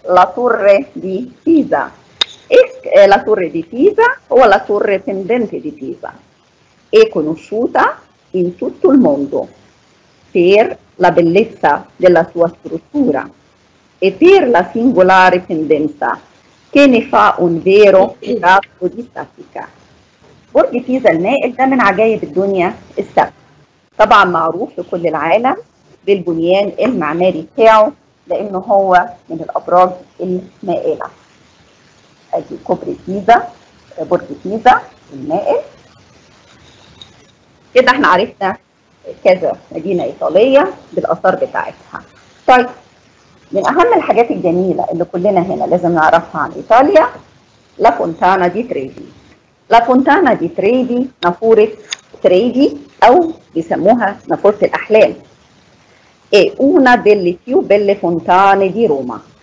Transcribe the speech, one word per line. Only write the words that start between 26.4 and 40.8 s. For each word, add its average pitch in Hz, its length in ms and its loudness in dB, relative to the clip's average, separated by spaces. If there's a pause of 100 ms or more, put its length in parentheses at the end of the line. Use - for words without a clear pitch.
المعماري 175 720 -4
بتاعه، 220 380 4 (360)
لأنه 196 300 -8
هو 190 520 0 (200)
من 160 120 -10
الأبراج 180 480 0 (300)
المائلة. 180 840 -6 (1300)
أدي - 300 -8
كوبري - 340 -6 (100)
بيزا، 202 400 0 (540)
برج 170 200 -2 (240)
بيزا 220 360 2 (320)
المائل. 156 480 -4 (2000)
كده 240 180 2
احنا 277 160 0
عرفنا 190 500 -2 (680)
كذا 139 320 0 (160)
مدينة 170 320 -6
إيطالية 247 720 0 (200)